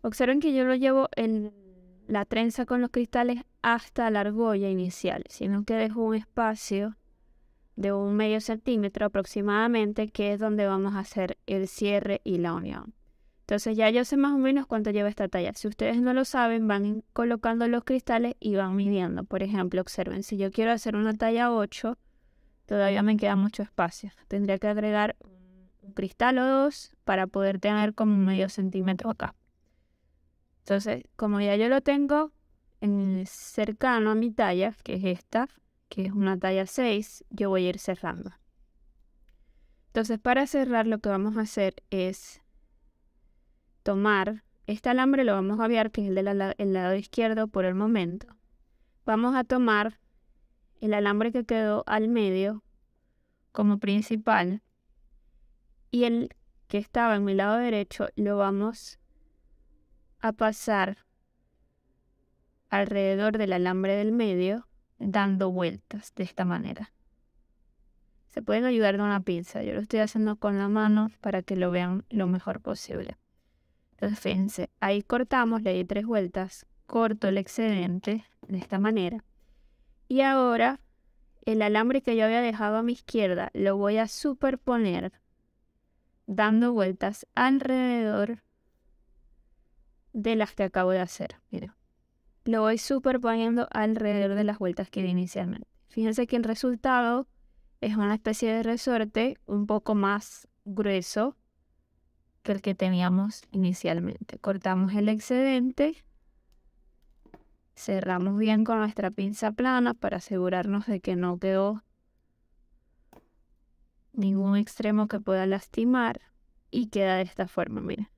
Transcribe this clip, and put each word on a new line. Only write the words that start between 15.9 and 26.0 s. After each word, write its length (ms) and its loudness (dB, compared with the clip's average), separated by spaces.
no 140 2
lo 100 2
saben, 420 0
van 460 0
colocando 560 0
los 160 0
cristales 560 0
y 160 0
van 180 0
midiendo. 500 0
Por 180 -4
ejemplo, 380 -2
observen, 420 -6
si 140 -8
yo 140 -2
quiero 220 0
hacer 240 -2
una 180 0
talla 380 2
ocho, 460 -4
todavía 360 2
me 140 4
queda 200 2
mucho 260 0
espacio. 480 -4
Tendría 320 -2
que 100 -2
agregar 480 0
un 100 -20
cristal 460 0